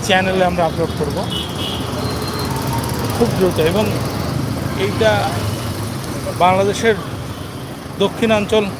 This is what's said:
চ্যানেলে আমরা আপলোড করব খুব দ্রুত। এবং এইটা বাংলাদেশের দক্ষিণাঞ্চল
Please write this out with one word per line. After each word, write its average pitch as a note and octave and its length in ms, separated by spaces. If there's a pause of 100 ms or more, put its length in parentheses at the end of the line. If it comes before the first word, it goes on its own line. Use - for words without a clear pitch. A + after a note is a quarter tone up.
চ্যানেলে F#3 420
আমরা F3 200
আপলোড D#3+ 300
করব D3 180 (2000)
খুব A#3 220
দ্রুত। F3+ 200 (140)
এবং G3+ 140 (1000)
এইটা G#3 260 (1300)
বাংলাদেশের G3 520 (1080)
দক্ষিণাঞ্চল G#3+ 600 (160)